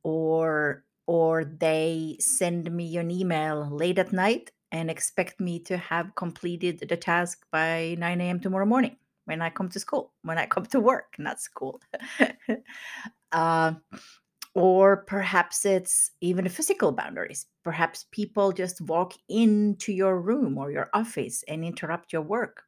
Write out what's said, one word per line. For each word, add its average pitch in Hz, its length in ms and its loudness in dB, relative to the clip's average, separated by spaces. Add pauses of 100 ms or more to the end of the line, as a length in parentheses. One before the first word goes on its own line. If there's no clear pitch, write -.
Or, 160 840 0 (220)
or 165 360 4
they 160 800 0
send 170 500 0
me 170 240 -6
an 170 160 -2
email 156 580 -2
late 165 300 0
at 185 140 0
night 196 400 0 (180)
and 165 180 -4
expect - 520 -4
me 170 220 -4
to 185 120 -4
have 170 400 -4
completed 175 720 -6
the 170 80 0
task 175 560 -2
by 165 480 0
nine 175 220 -2
A 175 80 0
M 180 100 -2
tomorrow 190 260 0
morning 254 300 2 (300)
when 160 160 -6
I 165 80 -2
come 185 180 -4
to - 120 -8
school, - 420 -6
when 165 160 -4
I - 80 0
come - 220 -2
to 269 120 2
work, - 380 2
not - 240 -6
school. - 440 -10
<laughs> - 60 -18 (1400)
Uh, 165 400 4 (800)
or 190 520 6
perhaps 190 600 0
it's 185 460 2 (100)
even 180 260 0
physical 214 460 0
boundaries. - 520 -8 (160)
Perhaps 165 500 -2
people 202 420 0
just 180 260 -6
walk 175 320 0 (160)
into 208 640 4
your 185 300 2
room 196 360 0
or 143 140 -6
your - 220 -4
office 180 560 -4
and 160 160 -6
interrupt 170 480 -6
your 160 80 -2
work 208 460 -6